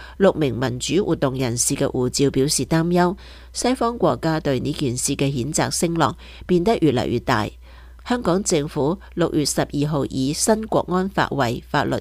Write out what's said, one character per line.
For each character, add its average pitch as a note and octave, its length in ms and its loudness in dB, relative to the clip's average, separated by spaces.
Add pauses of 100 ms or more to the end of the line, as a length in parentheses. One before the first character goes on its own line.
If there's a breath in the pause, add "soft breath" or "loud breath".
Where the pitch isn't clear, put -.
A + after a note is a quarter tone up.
(180 loud breath)
六 F#3+ 160 6
名 C3 240 0
民 B2 220 -2
主 D#3+ 260 0
活 E3 100 0
動 C3 200 0
人 B2+ 200 -2
士 C3+ 200 0
嘅 C#3 160 0
護 B2 180 0
照 C3+ 220 2
表 C3+ 160 2
示 C#3+ 180 -2
擔 E3 220 0
憂， F3+ 280 4 (380 loud breath)
西 B3+ 220 0
方 A#3+ 240 -2
國 D3 180 2
家 D#3+ 220 0
對 C3+ 200 0
呢 B2+ 140 -2
件 B2+ 240 -2
事 C#3 180 -2
嘅 C#3 100 0
譴 C#3 280 -2
責 C3+ 160 0
聲 E3+ 240 0
浪 D3+ 240 0 (300 loud breath)
變 F3 160 4
得 A3 140 4
越 D3 140 4
嚟 A2+ 140 0
越 A#2 140 0
大。 A2 280 0 (600 soft breath)
香 B3 140 0
港 F#3+ 220 2
政 D3 240 0
府 D#3 320 -2 (160 loud breath)
六 E3+ 160 0
月 D3+ 120 2
十 - 180 -2
二 C#3+ 280 -2
號 C#3+ 160 0
以 C3+ 260 -2
新 A3 360 0
國 - 220 0
安 F#3 200 0
法 D#3 200 0
為 B2+ 380 -2
法 C#3 180 0
律 C3 160 0